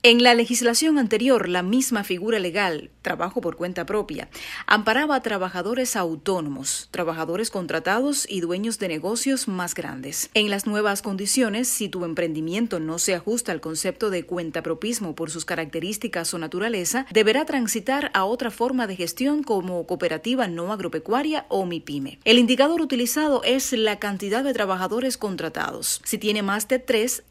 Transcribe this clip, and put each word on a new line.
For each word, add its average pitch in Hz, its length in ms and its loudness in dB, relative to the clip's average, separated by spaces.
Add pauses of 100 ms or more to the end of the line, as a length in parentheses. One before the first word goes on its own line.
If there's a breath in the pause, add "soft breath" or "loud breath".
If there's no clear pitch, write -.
En 240 220 8
la 240 120 10
legislación 240 600 2
anterior, 226 520 2
la 180 140 0
misma 220 420 0
figura 202 340 -2
legal, 180 520 -2 (100)
trabajo 175 400 -4
por 170 160 -4
cuenta 180 280 -4
propia, 202 440 -4 (360 loud breath)
amparaba 226 500 4
a 247 80 0
trabajadores 202 760 -2
autónomos, 160 920 -2
trabajadores 165 580 -2
contratados 196 800 0
y 196 100 -2
dueños 190 400 -2
de 196 80 -2
negocios 220 640 -2
más 180 260 -4
grandes. 143 580 -6
En 214 160 2
las 202 180 -2
nuevas 208 340 0
condiciones, 208 680 0
si - 220 -2
tu 175 160 -4
emprendimiento 165 760 -2
no 156 180 -4
se 185 160 2
ajusta 208 380 -2
al 160 80 -2
concepto 180 500 -2
de 180 160 -2
cuentapropismo 170 880 -4
por 160 160 -4
sus 165 120 -6
características 165 920 -4
o 175 60 -6
naturaleza, 196 720 -2
deberá 220 340 6
transitar 226 680 0
a 196 100 4
otra 226 280 0
forma 247 360 0
de 190 80 -6
gestión 262 480 0
como 180 420 0
cooperativa 180 640 0
no 170 240 -4
agropecuaria 208 800 -2
o 190 160 0
MIPYME. 147 580 -6
El 226 140 8
indicador 262 440 6
utilizado 269 600 2
es 262 300 0
la 214 260 0
cantidad 202 460 -2
de 269 80 0
trabajadores 202 640 -2
contratados. 165 880 -4
Si 208 120 -2
tiene 208 240 0
más 202 280 -2
de 254 100 2
tres, 240 520 0